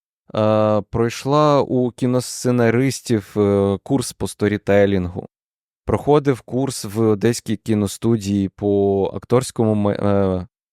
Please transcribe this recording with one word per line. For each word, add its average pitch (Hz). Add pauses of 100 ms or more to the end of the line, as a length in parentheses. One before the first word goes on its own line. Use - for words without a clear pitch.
(340)
е, 107
пройшла 135
у 123
кіносценаристів, 123
е, 101
курс 135
по 101
сторітелінгу, 98 (560)
проходив 139
курс 131
в 107
Одеській 110
кіностудії 101
по 98
акторському 117
май-, 104
е, 98 (260)